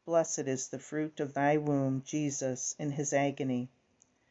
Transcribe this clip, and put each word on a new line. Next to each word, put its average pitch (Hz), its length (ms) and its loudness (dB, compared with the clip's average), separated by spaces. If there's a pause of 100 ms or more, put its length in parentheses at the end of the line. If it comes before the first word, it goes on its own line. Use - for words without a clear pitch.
"Blessed 165 360 2
is 135 280 -2
the 135 100 -8
fruit 151 400 -4
of 143 140 -2
thy 143 240 4
womb, 139 480 2
Jesus 139 760 -2
in 151 120 -2
his 143 240 -2
agony." 135 560 0 (600)